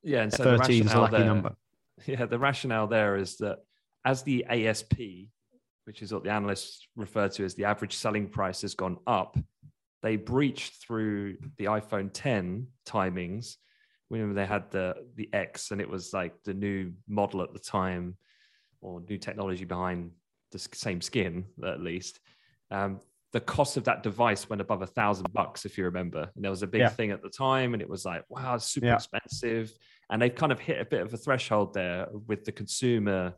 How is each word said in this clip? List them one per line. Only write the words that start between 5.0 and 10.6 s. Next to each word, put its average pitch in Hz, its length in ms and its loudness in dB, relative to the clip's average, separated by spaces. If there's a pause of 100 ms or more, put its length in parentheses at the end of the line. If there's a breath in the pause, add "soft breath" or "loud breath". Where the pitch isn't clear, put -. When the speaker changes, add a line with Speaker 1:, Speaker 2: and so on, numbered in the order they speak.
Speaker 1:
which 107 180 -16
is 104 120 -6
what - 100 -4
the 98 80 0
analysts 101 640 -2
refer 101 340 0
to 98 140 -4
as 90 120 -4
the 101 100 -2
average 104 300 0
selling 104 340 0
price, 98 320 -2
has 101 120 -4
gone 92 320 -2
up, 101 320 2 (640)
they 110 140 2
breached 127 600 0